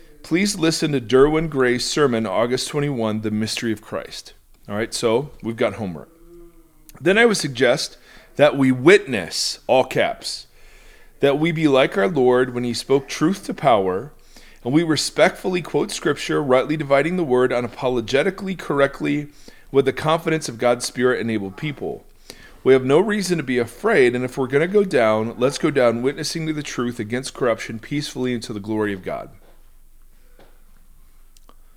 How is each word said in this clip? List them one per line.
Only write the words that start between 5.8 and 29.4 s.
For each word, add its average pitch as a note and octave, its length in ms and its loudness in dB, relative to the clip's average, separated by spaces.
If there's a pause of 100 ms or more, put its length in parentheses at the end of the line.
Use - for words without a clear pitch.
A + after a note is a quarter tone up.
Then F3+ 140 2
I A#3 80 6
would A3 140 4
suggest B2+ 580 0 (400)
that C#3 220 4
we C3+ 120 4
witness, B2+ 960 2
all B2 180 4
caps, - 600 -4 (760)
that C#3 180 4
we D#3+ 120 0
be D#3+ 160 0
like C3+ 300 4
our G3 120 2
Lord B2+ 440 4
when B2 120 -4
he A#2+ 100 -4
spoke C3+ 340 0
truth - 380 -2
to C4 80 -6
power, G#2 580 2 (500)
and B2 120 -2
we E3 80 4
respectfully E3+ 800 0
quote D3+ 280 -4
scripture, D#3 520 -4
rightly C3 340 2
dividing C#3+ 400 0
the F3+ 80 -2
word, B2+ 280 2
unapologetically, B2+ 1080 -2
correctly, C#3+ 680 -2 (440)
with C3+ 140 4
the C3 80 0
confidence D#3+ 520 -2
of A#2 120 -10
God's B2 260 2
Spirit B2 360 0
enabled G#2 360 -4
people. A2 480 -8 (600)
We C3 100 8
have B2+ 100 4
no C#3 160 4
reason G3+ 380 -2
to D3 60 -6
be B2+ 120 -2
afraid, B2 580 2
and B2 80 -4
if B2+ 140 -6
we're C3+ 100 -2
gonna C#3+ 220 0
go G3+ 160 2
down, A2+ 540 0
let's C3 180 0
go D#3+ 140 -2
down A#2+ 320 2
witnessing D3+ 460 -4
to D#3 40 -2
the D3+ 100 -8
truth B2 380 -6
against A#2+ 320 -8
corruption A2+ 460 -4
peacefully B2+ 560 -6
into A#2 180 -8
the G#2+ 80 -8
glory G#2+ 320 -2
of F#2 100 -10
God. E2+ 280 -10 (2500)